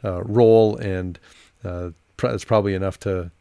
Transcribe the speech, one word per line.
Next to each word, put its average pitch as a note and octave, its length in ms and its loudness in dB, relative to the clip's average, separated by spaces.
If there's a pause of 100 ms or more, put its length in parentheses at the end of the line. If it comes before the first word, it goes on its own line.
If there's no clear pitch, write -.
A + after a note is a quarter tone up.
uh, F2+ 200 -6
role, A2+ 540 4
and, F#2 420 -8 (440)
uh, F2 260 -8 (280)
pr-, - 100 -2
it's A2+ 180 -4
probably G2+ 300 0
enough F#2+ 260 -6
to F2+ 400 -6